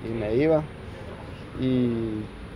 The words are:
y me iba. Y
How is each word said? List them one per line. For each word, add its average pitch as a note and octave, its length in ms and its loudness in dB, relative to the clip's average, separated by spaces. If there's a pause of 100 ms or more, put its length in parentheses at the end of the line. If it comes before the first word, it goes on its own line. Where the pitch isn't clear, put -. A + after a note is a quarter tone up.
y A2+ 60 -4
me A2 220 0
iba. D3+ 280 6 (960)
Y A#2 640 2 (340)